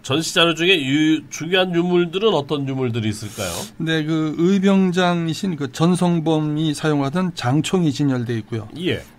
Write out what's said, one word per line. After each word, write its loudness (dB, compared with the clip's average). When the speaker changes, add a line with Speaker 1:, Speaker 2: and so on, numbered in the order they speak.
Speaker 1:
전시 -4
자료 2
중에 2
유-, 2
중요한 -2
유물들은 2
어떤 -2
유물들이 -2
있을까요? -6
Speaker 2:
네, -2
그 -2
의병장이신 2
그 -6
전성범이 2
사용하던 -2
장총이 2
진열돼 -2
있고요. -8
Speaker 1:
예. -4